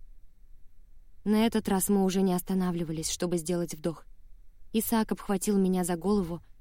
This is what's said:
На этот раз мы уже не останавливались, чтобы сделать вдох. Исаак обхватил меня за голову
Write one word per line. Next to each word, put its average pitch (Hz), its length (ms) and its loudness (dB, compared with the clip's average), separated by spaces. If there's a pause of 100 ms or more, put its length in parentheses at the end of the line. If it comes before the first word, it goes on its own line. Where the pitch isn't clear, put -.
(1200)
На 214 200 4
этот 220 240 0
раз 196 220 2
мы 202 120 4
уже 190 200 2
не 190 100 4
останавливались, 170 800 -2
чтобы 180 260 0
сделать 170 380 -2
вдох. - 320 -4 (680)
Исаак 220 400 2
обхватил 202 460 2
меня 185 260 4
за 175 120 0
голову 175 440 0 (200)